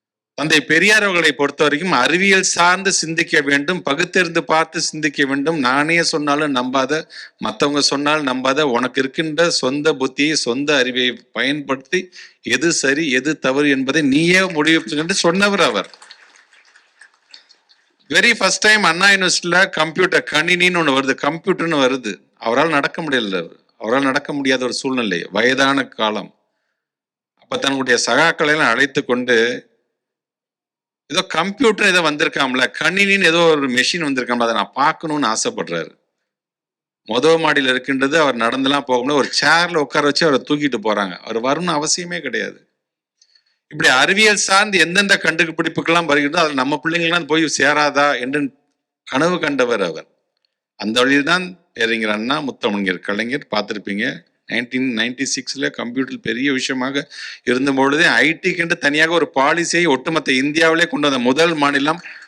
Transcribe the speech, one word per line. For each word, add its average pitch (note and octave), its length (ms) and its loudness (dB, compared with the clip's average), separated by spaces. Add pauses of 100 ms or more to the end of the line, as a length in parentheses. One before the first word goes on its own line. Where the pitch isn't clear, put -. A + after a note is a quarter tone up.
(380)
தந்தை D#3 260 0
பெரியார் G3+ 420 4
அவர்களை E3+ 260 2
பொறுத்த C#3 320 -4
வரைக்கும் D3+ 300 0
அறிவியல் F3+ 540 2
சார்ந்து F#3 460 2
சிந்திக்க E3 480 -2
வேண்டும், C#3+ 420 -2
பகுத்தறிந்து E3+ 600 0
பார்த்து D#3+ 380 -2
சிந்திக்க D3+ 440 -4
வேண்டும். C#3 340 -2
நானே C#3+ 440 0
சொன்னாலும் D3 520 -2
நம்பாத, C3 460 -2 (360)
மத்தவங்க C#3 460 -2
சொன்னாலும் D3 460 0
நம்பாத, C3 400 0
உனக்கு B2 320 -2
இருக்கின்ற D#3 500 -2
சொந்த D3 420 0
புத்தியை, C#3+ 460 -2
சொந்த C3+ 360 -2
அறிவை B2+ 320 0 (240)
பயன்படுத்தி C#3 680 -4 (460)
எது C3 260 0
சரி, C#3+ 380 0
எது C3 280 0
தவறு C#3 300 0
என்பதை C3+ 380 0
நீயே E3 420 2
முடிவு D#3+ 320 2
பண்ணு D#3 220 -6
என்று F3+ 160 -4
சொன்னவர் F#3+ 480 2
அவர். G#2 240 -4 (2250)
Very F#3+ 240 4
first F#3+ 280 0
time G#3+ 220 4
அண்ணா F3 260 2
யூனிவர்சிட்டியில F3+ 480 2 (140)
கம்ப்யூட்டர் D#3+ 600 0
கணினின்னு F3 500 2
ஒண்ணு C#3 160 2
வருது, C3+ 220 0
கம்ப்யூட்டர்னு E3 600 -2
வருது, B2+ 320 0 (280)
அவரால் C#3 360 0
நடக்க D3 260 -2
முடியல, A#2+ 380 -2 (380)
அவரால் B2+ 300 0
நடக்க C#3 260 -2
முடியாத C3 320 0
ஒரு A#2 120 -4
சூழ்நிலை, A#2+ 420 -4 (120)
வயதான C3+ 580 2
காலம். G#2+ 420 -4 (1080)
அப்ப - 200 -8
தன்னுடைய C3 440 0
சகாக்களை D3+ 520 2
எல்லாம் D3+ 200 2
அழைத்து C3+ 300 0
கொண்டு, B2 320 0 (1700)
ஏதோ E3+ 200 0
கம்ப்யூட்டர் G3+ 640 2
ஏதோ F3+ 100 4
வந்திருக்காம்ல, D3 720 0
கணினின்னு F#3+ 580 2
ஏதோ E3+ 200 4
ஒரு C#3 180 2
மெஷின் B2+ 380 0
வந்திருக்காம்ல, B2 400 0
அதை A2+ 100 0
நான் G2+ 160 -4
பார்க்கணும்னு D3+ 560 0
ஆசைப்படுறாரு. F#2+ 640 -4 (1160)
மொத C3+ 300 4
மாடியில D3 360 2
இருக்கின்றது, C3+ 460 0
அவர் B2+ 240 2
நடந்தெல்லாம் C3+ 460 0
போக B2+ 100 2
முடியாது, C3 240 0
ஒரு - 120 -4
சேர்ல E3 500 2
உட்கார D3 200 0
வச்சு D3 220 2
அவரை C3 140 2
தூக்கிட்டு C#3+ 400 -2
போறாங்க. G2+ 380 -2
அவர் A2+ 220 -6
வரணும்னு D#3 360 -2
அவசியமே F3 440 -4
கிடையாது. G#2+ 380 -8 (1120)
இப்படி D#3 240 2
அறிவியல் F#3+ 500 4
சார்ந்து G3 340 2
எந்தெந்த F#3+ 380 2
கண்டுபிடிப்புக்கெல்லாம் E3 920 -2
வருகிறதோ, D3 320 2
அதுல D3 200 0
நம்ம C#3+ 200 -2
பிள்ளைங்களாம் E3 480 -2
போய் D#3+ 140 2 (100)
சேராதா D3 540 2 (120)
என்று C3 200 -4 (680)
கனவு D#3+ 320 0
கண்டவர் B2+ 460 0
அவர். D#2+ 220 -8 (720)
அந்த G#2+ 200 -4
வழியில் C#3 300 2
தான் F3+ 160 0 (260)
பேரறிஞர் A2+ 420 -2
அண்ணா, A2+ 280 -4
முத்தமிழர் G#2 580 -4
கலைஞர் A#2 500 -6
பார்த்திருப்பீங்க, G#2 560 -6 (420)
நைன்டீன் B2 460 -4
நைன்டி B2 320 -4
சிக்ஸ்ல C#3 460 -6
கம்ப்யூட்டர் B2+ 500 -8
பெரிய A#2+ 300 -4
விஷயமாக C3 520 -4 (400)
இருந்த B2+ 280 0
பொழுதே C#3 420 2
ஐ B2 200 4
டிக்கு E3+ 300 -4
என்று E3+ 140 -2
தனியாக D#3 360 0
ஒரு D#3 180 2
பாலிசியை E3 560 0
ஒட்டுமொத்த C#3+ 460 0
இந்தியாவிலே D#3+ 540 2
கொண்டு D3+ 220 -2
வந்த C3+ 120 0
முதல் D3 340 2
மாநிலம் C#3+ 460 0 (260)